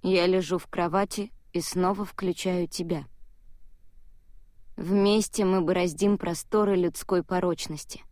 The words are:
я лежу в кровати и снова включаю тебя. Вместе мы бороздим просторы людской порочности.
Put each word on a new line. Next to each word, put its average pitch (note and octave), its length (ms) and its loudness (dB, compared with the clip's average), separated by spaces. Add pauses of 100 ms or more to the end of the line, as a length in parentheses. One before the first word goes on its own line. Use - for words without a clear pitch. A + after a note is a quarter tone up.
я F3+ 240 4
лежу F#3 320 2
в - 80 -14
кровати G3 640 -2 (200)
и F3 100 -2
снова F#3+ 440 0
включаю F3+ 640 -2
тебя. F3 380 -4 (1700)
Вместе G3+ 680 2
мы F#3 160 4
бороздим F3+ 580 2
просторы G3+ 560 0
людской F3 480 0
порочности. F3 880 -4